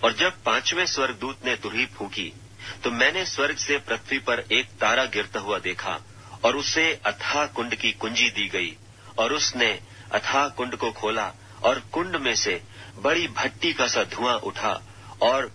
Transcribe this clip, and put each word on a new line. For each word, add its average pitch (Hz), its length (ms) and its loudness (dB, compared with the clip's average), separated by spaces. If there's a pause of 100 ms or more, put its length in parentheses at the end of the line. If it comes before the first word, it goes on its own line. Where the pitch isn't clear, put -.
और 117 80 8
जब 175 300 2
पांचवें 131 440 2
स्वर्गदूत 131 580 -2
ने 123 120 0
तुरही 107 300 -2
फूंकी, 98 460 -6 (520)
तो 123 60 2
मैंने 143 340 2
स्वर्ग 143 320 0
से 143 220 0
पृथ्वी 135 400 -2
पर 120 340 0
एक 117 140 2 (140)
तारा 120 240 4
गिरता 104 360 -2
हुआ 101 180 -2
देखा, 87 420 -4 (440)
और 143 120 6
उसे 160 500 2
अथाह 143 400 0
कुंड 120 280 -4
की 107 180 0
कुंजी 117 380 0
दी 101 180 -2
गई। 90 280 -4 (420)
और 117 140 4
उसने 120 480 2 (320)
अथाह 139 360 2
कुंड 123 280 -4
को 123 160 -2
खोला, 107 400 0 (300)
और 135 180 6 (120)
कुंड 175 240 0
में 131 180 2
से 92 280 0 (360)
बड़ी 160 300 2
भट्टी - 440 -2
का 135 140 2
सा 117 180 2
धुआं 120 300 0
उठा, 104 480 -2 (400)
और 123 320 4